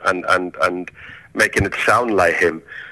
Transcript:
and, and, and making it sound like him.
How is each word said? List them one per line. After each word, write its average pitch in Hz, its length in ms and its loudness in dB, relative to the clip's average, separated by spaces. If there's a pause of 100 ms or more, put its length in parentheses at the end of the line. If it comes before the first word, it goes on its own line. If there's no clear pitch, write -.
and, 92 240 0
and, 90 320 0
and 90 280 -2 (460)
making 107 300 0
it 92 100 -6 (100)
sound 113 300 2
like 87 200 4
him. 82 280 0 (280)